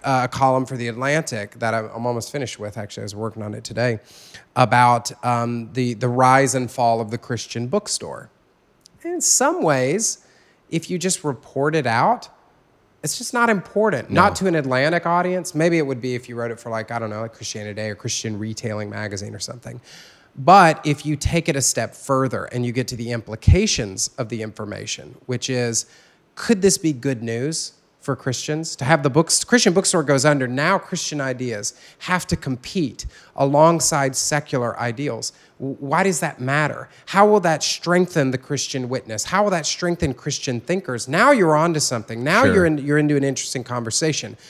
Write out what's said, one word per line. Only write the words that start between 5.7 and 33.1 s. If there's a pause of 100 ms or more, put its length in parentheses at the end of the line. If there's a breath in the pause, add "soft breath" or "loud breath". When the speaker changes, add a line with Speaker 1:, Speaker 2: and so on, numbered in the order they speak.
Speaker 1:
the,
the
rise
and
fall
of
the
Christian
bookstore. (760)
In
some
ways, (440 soft breath)
if
you
just
report
it
out, (720)
it's
just
not
important.
Speaker 2:
No.
Speaker 1:
Not
to
an
Atlantic
audience.
Maybe
it
would
be
if
you
wrote
it
for,
like,
I
don't
know,
like
Christianity
Today
or
Christian
Retailing
Magazine
or
something. (560 loud breath)
But
if
you
take
it
a
step
further
and
you
get
to
the
implications
of
the
information, (100)
which
is, (500 soft breath)
could
this
be
good
news? (360)
For
Christians,
to
have
the
books,
Christian
bookstore
goes
under,
now
Christian
ideas (240 loud breath)
have
to
compete (300 loud breath)